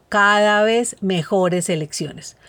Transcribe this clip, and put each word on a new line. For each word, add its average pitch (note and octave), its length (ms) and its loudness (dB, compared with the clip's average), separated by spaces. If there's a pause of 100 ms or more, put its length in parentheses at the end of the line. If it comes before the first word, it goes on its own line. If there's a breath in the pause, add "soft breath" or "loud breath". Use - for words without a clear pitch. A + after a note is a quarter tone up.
cada G#3 540 4
vez A3+ 380 0
mejores F3+ 680 0
elecciones. D#3 680 -8 (120 loud breath)